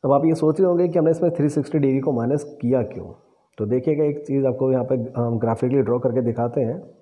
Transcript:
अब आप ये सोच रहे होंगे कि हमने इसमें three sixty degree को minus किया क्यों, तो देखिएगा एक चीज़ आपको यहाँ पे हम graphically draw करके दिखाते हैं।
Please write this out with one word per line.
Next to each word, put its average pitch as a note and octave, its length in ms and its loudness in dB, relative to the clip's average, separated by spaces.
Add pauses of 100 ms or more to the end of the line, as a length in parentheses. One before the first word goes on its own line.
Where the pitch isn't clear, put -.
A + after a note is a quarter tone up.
अब C#3 60 2
आप C#3+ 140 4
ये D#3+ 100 4
सोच D#3 240 0
रहे F#3+ 100 4
होंगे F3 180 2
कि E3+ 120 0
हमने D#3+ 120 4
इसमें E3 200 0
three D3 180 0
sixty C#3+ 300 -2
degree C3+ 200 2
को C#3 120 -2
minus B2+ 320 -2 (180)
किया B2 200 2
क्यों, - 320 -8 (440)
तो G#2+ 80 -4
देखिएगा B2+ 380 0
एक D3 240 -2
चीज़ C3+ 180 0
आपको C3 260 0
यहाँ B2+ 120 2
पे C3 120 0 (220)
हम A#2 220 0
graphically B2 420 2
draw A#2+ 180 0
करके B2 220 0
दिखाते A#2 400 -2
हैं। B2 180 -2 (220)